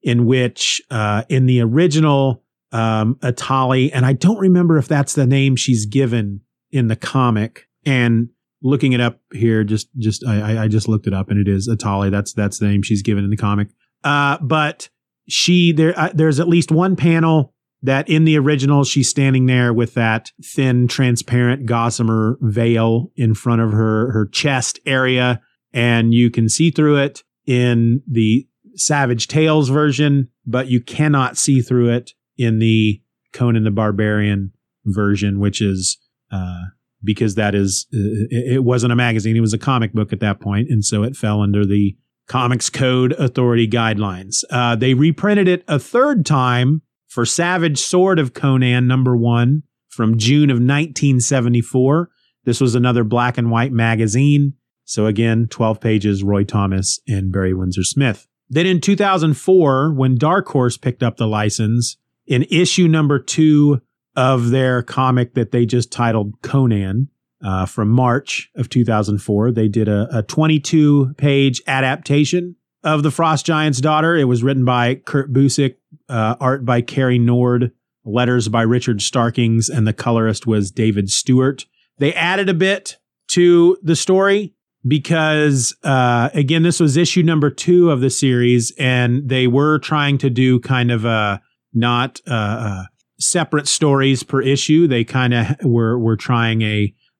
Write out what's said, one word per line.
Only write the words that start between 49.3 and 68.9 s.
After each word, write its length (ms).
from 280
June 320
of 120
nineteen 580
seventy-four. 880
This 160
was 160
another 260
black 340
and 140
white 220
magazine. 840
So 220
again, 420
twelve 320
pages, 420
Roy 220
Thomas 640
and 240
Barry 200
Windsor 300
Smith. 460
Then 180
in 140
two 140
thousand 400
four, 580
when 220
Dark 320
Horse 300
picked 260
up 140
the 100
license, 720
in 160
issue 420
number 320
two 640
of 360
their 300
comic 540
that 160
they 160
just 240
titled 520
Conan, 680
uh, 220
from 220
March 640
of 140
two 160
thousand 340